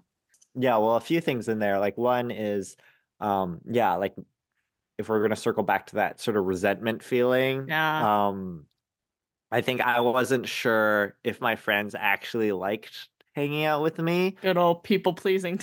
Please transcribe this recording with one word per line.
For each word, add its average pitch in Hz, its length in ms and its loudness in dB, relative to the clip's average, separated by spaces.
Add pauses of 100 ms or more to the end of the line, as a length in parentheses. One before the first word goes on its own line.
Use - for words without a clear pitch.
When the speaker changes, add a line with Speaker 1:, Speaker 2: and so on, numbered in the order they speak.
(560)
Speaker 1:
Yeah, 127 220 4
well, 110 180 4
a - 60 2
few 165 200 0
things 123 260 -4
in 110 120 0
there. 101 200 2
Like, 101 180 0
one 120 340 0
is, 101 440 -6 (440)
um, 95 500 -2
yeah, 110 260 2
like, 98 200 -4 (840)
if 110 120 -6
we're 110 120 4
gonna 107 140 2
circle 110 280 -2
back 98 240 0
to - 100 -16
that - 240 -2
sort 107 160 -2
of 95 80 2
resentment 98 580 0
feeling, 131 640 0
Speaker 2:
Yeah. 156 320 0
Speaker 1:
um, 98 680 0 (840)
I 117 100 2
think 127 200 -2
I 123 200 2
wasn't 120 480 2
sure 107 720 2
if 113 180 -4
my 117 140 0
friends 104 400 -2
actually 104 580 -2
liked 98 560 -6 (260)
hanging 147 300 -2
out 151 180 2
with 160 160 -2
me. 175 420 0
Speaker 2:
Good 185 160 2
old 170 260 2
people-pleasing 190 800 0